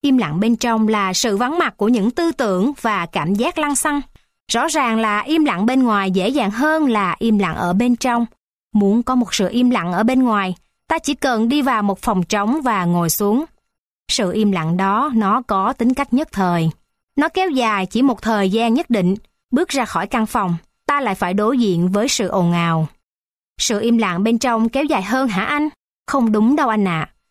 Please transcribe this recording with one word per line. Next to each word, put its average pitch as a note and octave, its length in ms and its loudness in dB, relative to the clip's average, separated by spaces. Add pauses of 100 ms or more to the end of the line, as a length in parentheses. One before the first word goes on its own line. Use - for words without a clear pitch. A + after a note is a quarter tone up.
Im C4+ 160 2
lặng D#3+ 220 -2
bên A3+ 160 2
trong A3+ 320 0
là G3+ 260 0
sự G3+ 240 0
vắng C4 220 -2
mặt E4+ 180 -2
của G#3 100 0
những A#3 240 2
tư E4+ 200 -2
tưởng G#3+ 500 0
và F3 240 -2
cảm E3+ 300 -2
giác B3+ 220 -2
lăng D4 180 -2
xăng. C#4+ 260 -2 (500)
Rõ B3 160 0
ràng B3 320 0
là G#3+ 200 0
im D4+ 260 0
lặng G3 200 0
bên C4 180 2
ngoài G3+ 280 2
dễ F#3 180 0
dàng B3+ 220 0
hơn D4+ 380 0
là G3+ 300 0
im A3+ 180 2
lặng F3+ 180 0
ở F3 180 -2
bên A#3+ 220 2
trong. A#3+ 300 0 (480)
Muốn G#3 300 2
có B3+ 120 -2
một B3 180 0
sự F#3+ 160 0
im B3 200 2
lặng F3+ 240 -2
ở F#3+ 100 0
bên C4 200 2
ngoài, G#3+ 320 0 (320)
ta D#4+ 120 -2
chỉ D4 140 -4
cần A#3 360 0
đi D4 120 2
vào A#3+ 220 0
một G3 160 -2
phòng F#3 240 0
trống A3 400 -2
và G3+ 220 0
ngồi E3+ 240 0
xuống. G#3 360 0 (680)
Sự F#3+ 200 -2
im G#3+ 200 0
lặng E3+ 260 0
đó G#3 360 0
nó A3 340 2
có G3 260 0
tính B3+ 200 0
cách C#4 200 -2
nhất C#4+ 180 0
thời. F3 380 0 (460)
Nó D4+ 140 0
kéo F#4 200 0
dài A3 360 0
chỉ A3 160 -2
một C4 200 2
thời G#3 280 0
gian A3+ 240 0
nhất D4 160 -2
định. G3 260 2 (360)
Bước D4+ 180 0
ra C4 160 -2
khỏi F3+ 220 -4
căn A3+ 180 0
phòng, F#3+ 300 -2 (300)
ta C#4+ 160 0
lại G#3 140 -2
phải F3+ 180 -2
đối G#3+ 240 0
diện F#3 320 2
với G3+ 180 0
sự G3+ 200 -2
ồn F3 240 0
ào. E3 360 0 (720)
Sự G#3 200 -2
im A#3 180 2
lặng F#3+ 260 0
bên A3+ 140 2
trong A#3 320 0
kéo C4+ 140 -2
dài C#4 200 -2
hơn B3+ 240 -2
hả G3 180 -2
anh? D4 240 -2 (380)
Không A#3 240 2
đúng A3 240 4
đâu C#4+ 140 2
anh G#3+ 180 0
ạ. D#3+ 220 -4 (220)